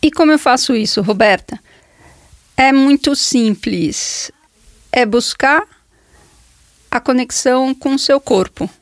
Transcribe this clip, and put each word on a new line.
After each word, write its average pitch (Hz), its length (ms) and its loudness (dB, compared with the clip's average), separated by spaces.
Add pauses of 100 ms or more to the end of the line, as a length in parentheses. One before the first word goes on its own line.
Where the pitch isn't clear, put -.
E 311 80 2
como 302 220 2
eu 302 80 4
faço 254 380 0
isso, 214 260 -2
Roberta? 208 560 0 (960)
É 269 160 4
muito 277 440 2
simples. - 1120 -4 (640)
É 247 120 2
buscar 269 600 0 (1200)
a 240 120 -4
conexão 254 720 0
com 269 200 -4
o 277 40 -2
seu 277 220 0
corpo. - 500 -2 (120)